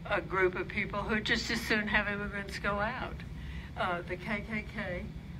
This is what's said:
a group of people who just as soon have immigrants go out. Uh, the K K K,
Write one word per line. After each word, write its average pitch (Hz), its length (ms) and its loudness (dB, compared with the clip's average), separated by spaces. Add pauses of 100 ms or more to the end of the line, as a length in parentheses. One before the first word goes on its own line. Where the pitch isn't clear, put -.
a 202 120 4
group 185 340 4
of 185 120 0
people 208 320 -2
who 214 200 2
just 226 320 2
as 220 100 2
soon 214 260 2
have 208 200 4
immigrants 202 520 -2
go 202 200 2
out. 233 360 0 (640)
Uh, 180 300 2
the 180 80 -2
K 208 340 -2
K 214 160 -2 (100)
K, 190 280 -2 (360)